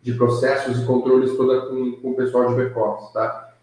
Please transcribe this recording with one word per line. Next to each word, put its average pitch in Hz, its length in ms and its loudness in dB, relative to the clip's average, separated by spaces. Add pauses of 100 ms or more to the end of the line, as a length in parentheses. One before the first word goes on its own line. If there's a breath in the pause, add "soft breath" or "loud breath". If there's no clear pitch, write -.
de 120 120 -4
processos 123 680 0
e 120 40 -4
controles 127 500 2
toda 131 320 2
com, 127 240 -4 (100)
com 127 100 -6
o 127 40 -2
pessoal 123 320 2
de 123 80 0
back-office, 113 560 -2
tá? - 380 -6 (140)